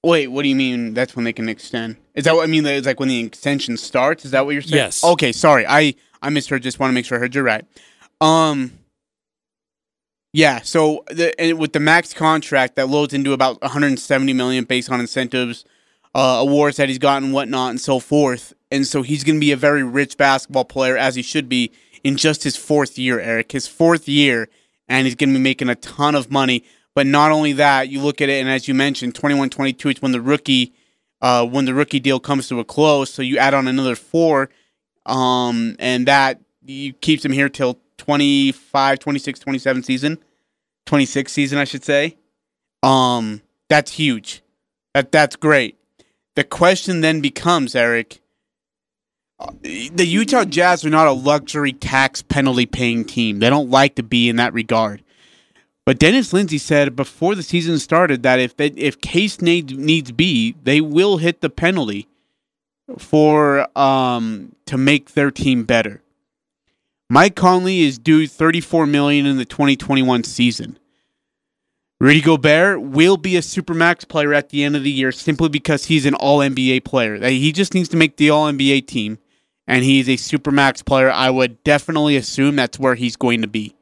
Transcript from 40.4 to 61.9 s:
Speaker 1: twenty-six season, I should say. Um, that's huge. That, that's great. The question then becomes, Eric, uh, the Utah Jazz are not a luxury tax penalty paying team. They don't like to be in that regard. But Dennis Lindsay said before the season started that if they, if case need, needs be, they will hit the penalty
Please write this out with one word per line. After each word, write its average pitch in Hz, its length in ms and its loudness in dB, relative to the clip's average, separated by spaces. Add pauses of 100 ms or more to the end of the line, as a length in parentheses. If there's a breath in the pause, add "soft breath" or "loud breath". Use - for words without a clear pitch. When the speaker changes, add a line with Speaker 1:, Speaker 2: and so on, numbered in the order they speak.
Speaker 1:
twenty-six 139 460 0
season, 143 260 -2
I 143 60 -2
should 131 200 -10
say. 147 320 -2 (640)
Um, 123 600 2 (260)
that's 151 240 2
huge. 131 500 -4 (520)
That, 135 160 0
that's 151 260 2
great. 143 400 0 (600)
The 143 80 0
question 180 560 0
then 160 200 0
becomes, 143 540 -2
Eric, 117 460 -2 (1200)
uh, - 100 -14 (120)
the 143 440 -4
Utah 214 380 0
Jazz 175 400 0
are 151 60 -2
not 156 180 4
a 139 40 2
luxury 143 600 -2
tax 135 500 -2
penalty 127 440 0
paying 117 380 -4
team. 110 360 -4
They 120 100 4
don't 139 200 0
like 135 260 4
to 123 80 -4
be 120 240 0
in 117 80 0
that 120 160 0
regard. 110 500 -2 (840 soft breath)
But 127 120 2
Dennis 208 340 2
Lindsay 175 260 0
said 143 380 0
before 160 380 -4
the 185 80 -8
season 165 360 -2
started 156 440 0
that 127 180 4
if 123 160 -4
they, 147 120 -2
if 139 320 -4
case 196 420 -2
need, 165 360 0
needs 147 340 0
be, 120 500 0
they 143 180 2
will 170 380 2
hit 165 240 -2
the 165 80 -2
penalty 120 580 -4 (880)